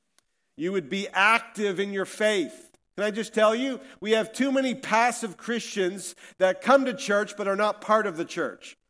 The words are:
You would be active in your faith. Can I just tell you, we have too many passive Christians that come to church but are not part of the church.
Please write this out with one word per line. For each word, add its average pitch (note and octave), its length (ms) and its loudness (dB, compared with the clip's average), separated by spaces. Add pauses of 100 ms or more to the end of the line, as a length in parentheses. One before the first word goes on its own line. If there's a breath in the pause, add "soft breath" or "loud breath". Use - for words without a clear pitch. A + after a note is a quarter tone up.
(560)
You E3+ 160 -4
would E3 180 -4
be G3 220 -2
active G3+ 640 2
in G3+ 140 -2
your F#3+ 140 -2
faith. G#3 580 -2 (320)
Can G3 80 -2
I G#3+ 80 -2
just G#3+ 200 -6
tell A3 220 4
you, B3+ 240 -4 (220 loud breath)
we G#3 100 -4
have A3 220 2
too C4+ 180 0
many C4 240 0
passive A3+ 600 0
Christians G3+ 800 -4 (220 loud breath)
that F#3 240 2
come C4+ 240 6
to B3 80 -2
church G3+ 420 -2
but G3+ 100 -6
are G3 80 0
not G#3 260 0
part G#3+ 280 2
of E3 80 -6
the E3 80 -4
church. - 520 -8 (140)